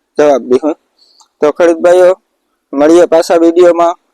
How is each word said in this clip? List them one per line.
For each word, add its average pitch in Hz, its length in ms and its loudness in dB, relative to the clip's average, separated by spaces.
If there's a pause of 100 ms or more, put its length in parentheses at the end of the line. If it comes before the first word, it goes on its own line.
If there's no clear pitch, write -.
(180)
જવાબ 143 260 0
દઈશું. 123 320 -4 (680)
તો 151 120 0
ખેડૂત 170 280 -2
ભાઈઓ, 180 280 2 (640)
મળીએ 156 340 2
પાછા 170 320 -2
વીડિયોમાં 170 540 0 (200)